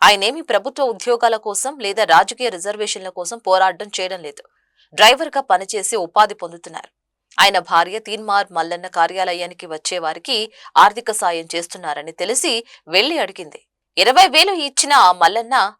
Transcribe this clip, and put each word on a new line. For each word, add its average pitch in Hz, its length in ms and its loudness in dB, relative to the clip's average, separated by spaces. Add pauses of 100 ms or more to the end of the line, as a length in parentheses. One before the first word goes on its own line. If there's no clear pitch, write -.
ఆయనేమి 208 400 2
ప్రభుత్వ 269 420 -2
ఉద్యోగాల 233 540 0
కోసం 233 420 -8
లేదా 202 240 -2
రాజకీయ 196 460 2
రిజర్వేషన్ల 196 600 -8
కోసం 185 280 -10 (100)
పోరాటం 190 400 2 (120)
చేయడం 185 220 -6
లేదు. 147 220 -16 (500)
డ్రైవర్గా 269 480 2
పనిచేసి 196 540 -4
ఉపాధి 208 380 0
పొందుతున్నారు. 170 560 -16 (500)
ఆయన 196 200 4
భార్య 175 400 0
తీన్మార్ 202 520 -4
మల్లన్న 170 360 -6
కార్యాలయానికి 180 760 -4
వచ్చే 160 340 -8
వారికి 170 380 -6 (400)
ఆర్థిక 208 340 4
సాయం 170 440 -4
చేస్తున్నారని 165 560 -8
తెలిసి 233 420 -4 (340)
వెళ్లి 226 320 0
అడిగింది. 190 420 -10 (360)
ఇరవై 262 300 6
వేలు 320 240 2
ఇచ్చిన 285 420 -2
ఆ 208 180 8
మల్లన్న 208 440 0 (240)